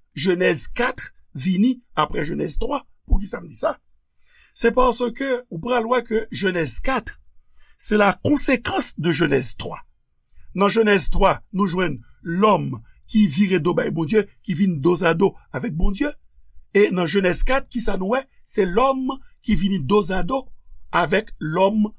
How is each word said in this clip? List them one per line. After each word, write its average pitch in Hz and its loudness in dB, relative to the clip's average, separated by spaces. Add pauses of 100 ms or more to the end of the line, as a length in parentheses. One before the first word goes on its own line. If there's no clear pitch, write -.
(160)
Jenèz 180 0
kat 254 -2 (240)
vini 190 0 (140)
apre 156 -2
Jenèz 151 -4
twa. 285 -4 (200)
Pou - 4
ki 202 -4
sa 190 -8
m 165 -18
di - -10
sa? - -2 (800)
Se 233 2
panse 247 2
ke, 269 -6 (240)
ou 170 -10
pral 233 -2
wè 247 2
ke 220 -2
Jenèz 170 0
kat, 262 -2 (640)
se - 2
la 196 4 (100)
konsekans 277 0
de 170 -2
Jenèz 143 2
twa. - -12 (720)
Nan 190 2
Jenèz 208 4
twa, 180 4 (100)
nou 196 0
jwenn 165 -4 (240)
lòm 175 2 (400)
ki 214 4
vire 180 0
do 165 0
bay - -2
Bondye, 165 0 (180)
ki 185 -6
vin 180 0
dos 170 2
a 165 2
dos 180 0 (160)
avèk 147 -6
Bondye. 208 0 (580)
E 202 4
nan 180 0
Jenèz 180 2
kat, 269 0
ki - -4
sa 202 0
nou 196 -2
wè, 269 -2 (240)
se - 0
lòm 262 0 (320)
ki 190 2
vini 190 0
dos 196 2
a 180 2
dos 180 -4 (480)
avèk 175 0
lòm 202 0